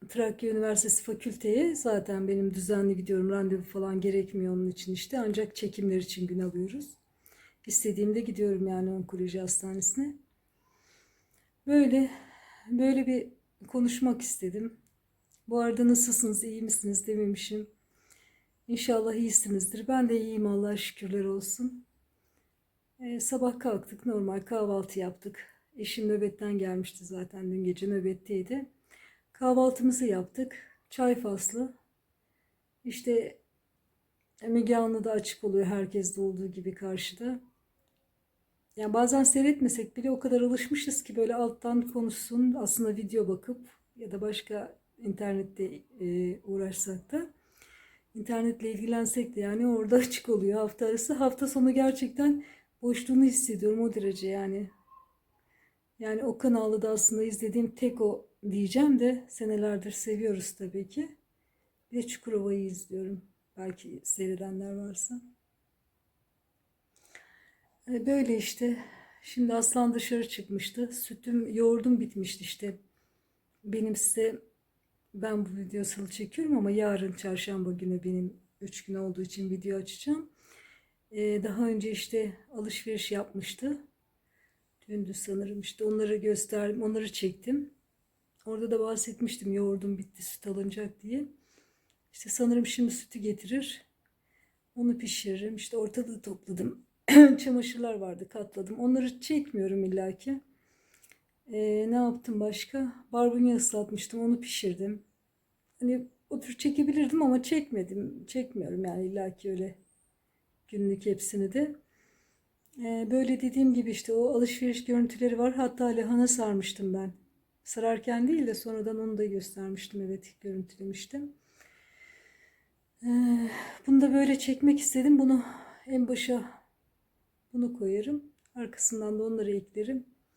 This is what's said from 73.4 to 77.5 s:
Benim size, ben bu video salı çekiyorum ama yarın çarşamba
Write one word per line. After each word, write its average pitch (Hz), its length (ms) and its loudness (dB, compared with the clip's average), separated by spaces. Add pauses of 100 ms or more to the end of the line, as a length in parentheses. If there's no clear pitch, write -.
Benim 214 320 -2
size, - 440 0 (800)
ben 214 240 -2
bu 180 100 -10
video 196 280 -6
salı 196 260 -8
çekiyorum 294 480 -2
ama 202 120 2
yarın 202 420 0
çarşamba 185 600 -4